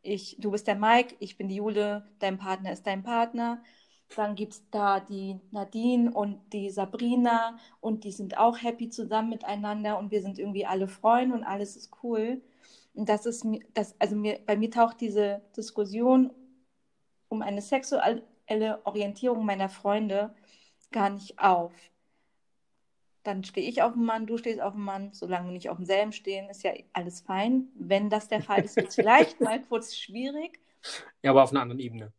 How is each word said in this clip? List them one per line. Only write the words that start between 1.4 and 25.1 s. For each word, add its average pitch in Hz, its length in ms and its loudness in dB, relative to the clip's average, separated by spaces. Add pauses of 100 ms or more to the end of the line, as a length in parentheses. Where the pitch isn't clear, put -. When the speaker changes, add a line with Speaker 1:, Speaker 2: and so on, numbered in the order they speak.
Speaker 1:
die 190 80 -4
Jule, 208 500 -2 (140)
dein 196 180 -2
Partner 190 340 -6
ist - 160 -10
dein 196 160 -4
Partner. 233 580 -2 (540)
Dann 208 200 -2
gibt's 214 360 -10
da 202 280 2
die 196 400 -8 (120)
Nadine 233 600 2
und 202 400 -4
die 202 200 -4
Sabrina 233 880 0 (220)
und 220 240 -4
die 202 80 -10
sind 196 260 -8
auch 233 240 4
happy 233 280 -4
zusammen 220 400 -2
miteinander 208 720 -4
und 202 120 -8
wir 208 100 0
sind 190 180 -8
irgendwie 202 260 -4
alle 190 220 0
Freunde 240 480 4
und 226 80 -4
alles 202 320 -6
ist - 160 -20 (100)
cool. 240 400 -2 (540)
Und 208 120 -4
das 208 200 2
ist 233 180 -6
mir, 220 140 0 (160)
das, 208 240 -4
also 208 160 0
mir, 208 300 -2
bei 208 120 2
mir 226 140 0
taucht 233 280 4
diese 202 420 0 (140)
Diskussion 233 760 4 (960)
um 220 160 -4
eine 202 180 -4
sexuelle 220 1200 -2
Orientierung 214 640 -2
meiner 190 240 -2
Freunde 208 640 0 (580)
gar 202 200 2
nicht 196 260 -12
auf. 175 340 4 (1500)
Dann 190 220 -6
stehe - 260 -4
ich 240 140 2
auf 233 100 2
den 233 120 2
Mann, 226 200 -2
du 226 120 -4
stehst 233 220 -4
auf 202 140 -4
den 208 80 -8
Mann, 196 320 -6